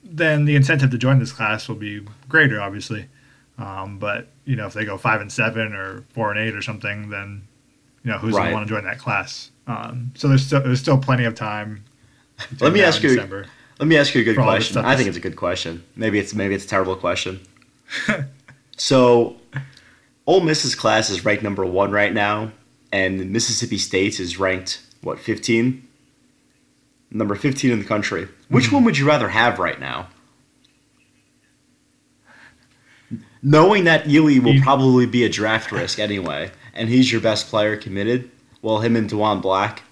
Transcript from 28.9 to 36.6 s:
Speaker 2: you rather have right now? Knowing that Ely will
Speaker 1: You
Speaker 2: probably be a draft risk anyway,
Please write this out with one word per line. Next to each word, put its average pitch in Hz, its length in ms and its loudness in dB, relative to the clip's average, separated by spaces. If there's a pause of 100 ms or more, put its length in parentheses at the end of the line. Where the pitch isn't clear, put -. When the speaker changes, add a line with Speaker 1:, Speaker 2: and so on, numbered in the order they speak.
Speaker 2:
you 139 80 0
rather 139 220 2
have 113 300 2
right 80 220 -4
now? 69 280 -10 (3250)
Knowing 170 420 6
that 160 240 4
Ely 147 320 6
will 127 140 6
Speaker 1:
You 135 80 6
Speaker 2:
probably 131 440 4
be 117 180 2
a 107 40 2
draft 107 420 -2
risk 92 280 -6
anyway, 95 520 -6 (240)